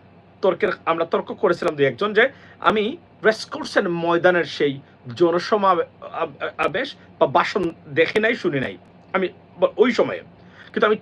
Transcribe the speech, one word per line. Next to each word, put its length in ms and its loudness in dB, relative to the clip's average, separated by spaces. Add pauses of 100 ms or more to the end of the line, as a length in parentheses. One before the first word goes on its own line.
(420)
তর্কের, 260 2 (180)
আমরা 180 0
তর্ক 280 -4
করেছিলাম 440 0
দুই 100 2
একজন 280 -2
যে 140 4 (320)
আমি 360 0 (280)
রেসকোর্সের 640 0
ময়দানের 560 2
সেই 360 -4 (360)
জনসমা-, 680 2 (280)
আব-, 360 -6 (100)
আবেশ 360 -4 (240)
বা 80 4
ভাষণ 440 0 (240)
দেখি 240 2
নাই, 180 0
শুনি 240 -2
নাই 160 -6 (360)
আমি 160 -2 (320)
ব-, 160 2
ওই 160 4
সময়ে, 260 0 (540)
কিন্তু 140 2
আমি 160 2